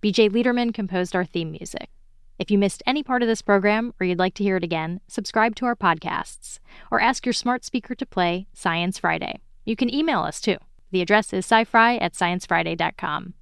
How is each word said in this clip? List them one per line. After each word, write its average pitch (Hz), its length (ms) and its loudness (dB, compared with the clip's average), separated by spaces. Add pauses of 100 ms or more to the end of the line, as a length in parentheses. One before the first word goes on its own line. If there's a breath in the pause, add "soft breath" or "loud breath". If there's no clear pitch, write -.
B 208 100 2
J 214 160 6
Liederman 240 460 0
composed 185 420 -4
our 180 80 2
theme 165 280 -4
music. - 380 -12 (480)
If - 140 -2
you 202 60 6
missed 196 280 2
any 277 160 0
part 254 200 -2
of 233 80 0
this 226 120 0
program 208 600 2
or 185 40 0
you'd 180 140 0
like 185 140 2
to 208 100 -4
hear 190 140 2
it 180 80 -2
again, 165 420 -4
subscribe 220 480 0
to 254 100 -6
our 240 120 0
podcasts - 840 -2 (320 loud breath)
or - 80 2
ask 254 260 2
your 247 60 0
smart 247 320 -2
speaker - 320 -6
to 269 100 -6
play 180 460 -2
Science 175 480 -2
Friday. 165 400 -2 (240)
You 220 140 -4
can 240 160 0
email 285 260 0
us, - 220 -6
too. 196 160 0 (340)
The 185 100 0
address 208 300 2
is 190 140 -4
sci-fi 226 520 4
at 175 180 -2
science 180 300 -2
friday 165 300 0
dot 165 220 -4
com. 165 440 -6